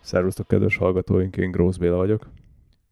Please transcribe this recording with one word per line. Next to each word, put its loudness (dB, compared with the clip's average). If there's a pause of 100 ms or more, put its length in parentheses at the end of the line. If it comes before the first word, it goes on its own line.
(160)
Szervusztok, -2
kedves 2
hallgatóink, 0
én -2
Grósz 0
Béla 0
vagyok. -2 (600)